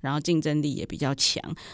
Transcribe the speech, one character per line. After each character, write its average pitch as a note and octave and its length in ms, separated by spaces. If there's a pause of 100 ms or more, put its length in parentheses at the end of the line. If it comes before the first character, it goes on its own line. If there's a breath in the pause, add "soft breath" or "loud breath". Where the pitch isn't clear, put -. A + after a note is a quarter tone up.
然 C3+ 120
后 D3 60
竞 D#3+ 240
争 D3+ 180
力 D3 120
也 - 120
比 - 120
较 C#3 180
强。 - 260 (340 loud breath)